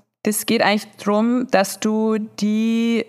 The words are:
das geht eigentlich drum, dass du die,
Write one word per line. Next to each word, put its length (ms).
das 240
geht 160
eigentlich 340
drum, 540
dass 280
du 400
die, 920